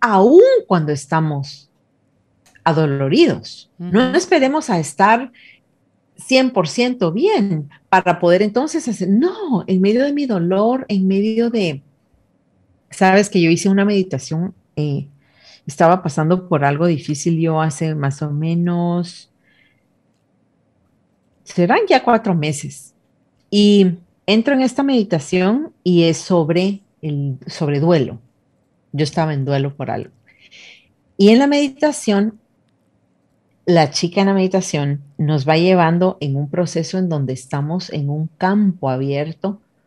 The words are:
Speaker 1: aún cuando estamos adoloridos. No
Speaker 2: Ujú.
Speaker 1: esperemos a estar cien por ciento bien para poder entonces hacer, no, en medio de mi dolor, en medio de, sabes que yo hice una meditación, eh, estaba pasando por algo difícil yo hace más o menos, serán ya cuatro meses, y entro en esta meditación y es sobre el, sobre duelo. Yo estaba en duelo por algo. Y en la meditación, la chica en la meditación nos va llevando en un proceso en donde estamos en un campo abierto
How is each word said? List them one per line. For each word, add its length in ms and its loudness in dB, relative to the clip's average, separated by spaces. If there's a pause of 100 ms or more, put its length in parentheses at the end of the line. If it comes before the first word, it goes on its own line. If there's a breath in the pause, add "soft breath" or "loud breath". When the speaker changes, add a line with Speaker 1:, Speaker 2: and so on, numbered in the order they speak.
Speaker 1:
aún 400 6 (260)
cuando 260 0
estamos 800 -4 (920)
adoloridos. 1120 0
No 300 0
Speaker 2:
Ujú. 80 -2
Speaker 1:
esperemos 540 0
a 100 0
estar 500 0 (840 soft breath)
cien 340 0
por 180 0
ciento 440 -2
bien 560 -2 (200 soft breath)
para 320 2
poder 220 4
entonces 460 -4
hacer, 200 -4
no, 580 0
en 140 0
medio 240 2
de 80 -2
mi 140 -2
dolor, 640 0
en 180 0
medio 440 0
de, 320 -4 (1080)
sabes 400 4
que 100 2
yo 100 4
hice 180 0
una 160 2
meditación, 680 -4 (220)
eh, 320 -4 (580 soft breath)
estaba 360 2
pasando 460 -2
por 160 0
algo 220 0
difícil 520 -2
yo 220 -2
hace 340 -4
más 280 -4
o 80 -4
menos, 1000 -4 (2250)
serán 440 0
ya 140 4
cuatro 320 0
meses, 600 -6 (560)
y 420 4 (340)
entro 280 2
en 80 2
esta 200 -2
meditación 880 0 (100)
y 220 4
es 140 2
sobre 640 0 (200)
el, 440 -6
sobre 340 -4
duelo. 400 0 (720)
Yo 120 -2
estaba 300 -2
en 100 -4
duelo 320 -2
por 140 -10
algo. 200 -10 (1040 soft breath)
Y 140 6
en 80 6
la 80 4
meditación, 920 -2 (1300)
la 240 4
chica 320 -4
en 60 2
la 60 2
meditación 680 -2 (180)
nos 300 0
va 80 4
llevando 640 2
en 160 -4
un 140 -4
proceso 480 -4
en 100 -2
donde 260 -2
estamos 580 -8
en 180 -6
un 180 -6 (100)
campo 520 0
abierto 720 -6 (260)